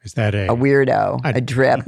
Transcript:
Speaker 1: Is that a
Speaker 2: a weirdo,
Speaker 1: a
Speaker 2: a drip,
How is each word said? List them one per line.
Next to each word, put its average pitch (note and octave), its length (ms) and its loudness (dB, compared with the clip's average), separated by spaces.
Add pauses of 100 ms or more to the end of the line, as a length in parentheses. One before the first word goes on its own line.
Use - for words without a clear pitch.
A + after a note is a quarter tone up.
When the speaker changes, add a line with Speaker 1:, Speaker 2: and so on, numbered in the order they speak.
Speaker 1:
Is - 100 -16
that G#2 220 0
a G2+ 160 -2
Speaker 2:
a A#2+ 40 0
weirdo, B2+ 720 0
Speaker 1:
a B2+ 120 -2
Speaker 2:
a B2+ 40 0
drip, B2+ 460 0